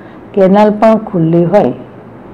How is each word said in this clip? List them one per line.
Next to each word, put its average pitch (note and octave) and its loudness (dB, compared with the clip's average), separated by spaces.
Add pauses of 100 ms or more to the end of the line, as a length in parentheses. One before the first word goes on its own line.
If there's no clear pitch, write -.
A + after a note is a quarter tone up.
(320)
કેનાલ G3+ 2
પણ G#3+ 0
ખુલ્લી E3+ -2
હોય, F3 0 (600)